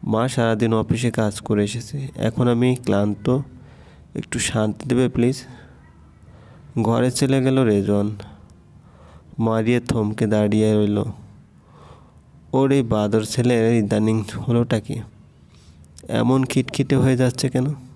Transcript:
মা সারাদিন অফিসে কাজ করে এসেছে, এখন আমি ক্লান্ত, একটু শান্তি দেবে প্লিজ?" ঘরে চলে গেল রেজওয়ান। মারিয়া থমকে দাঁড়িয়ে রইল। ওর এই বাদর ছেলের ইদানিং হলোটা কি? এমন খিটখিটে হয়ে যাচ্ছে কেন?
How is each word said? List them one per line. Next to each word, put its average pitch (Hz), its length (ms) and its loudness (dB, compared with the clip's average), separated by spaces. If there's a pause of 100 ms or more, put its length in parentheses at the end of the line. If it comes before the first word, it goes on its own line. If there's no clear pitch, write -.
মা 123 240 0
সারাদিন 113 460 0
অফিসে 113 360 0
কাজ 107 300 -2
করে 104 240 0
এসেছে, 123 520 -8
এখন 117 320 0
আমি 123 280 2
ক্লান্ত, 104 640 0 (760)
একটু - 240 -8
শান্তি 107 500 -2
দেবে 123 200 2
প্লিজ?" 127 340 0 (1400)
ঘরে 117 280 2
চলে 135 320 0
গেল 131 220 2
রেজওয়ান। 104 520 2 (1200)
মারিয়া 113 500 0
থমকে 107 380 -2
দাঁড়িয়ে 107 480 2
রইল। 104 280 2 (1500)
ওর 135 200 2
এই 139 100 4
বাদর 107 420 0
ছেলের 117 500 2
ইদানিং 110 500 2 (240)
হলোটা 117 320 2
কি? 139 200 -8 (1080)
এমন 123 360 2
খিটখিটে 131 520 -2
হয়ে 131 200 2
যাচ্ছে 127 320 0
কেন? 127 180 -2 (300)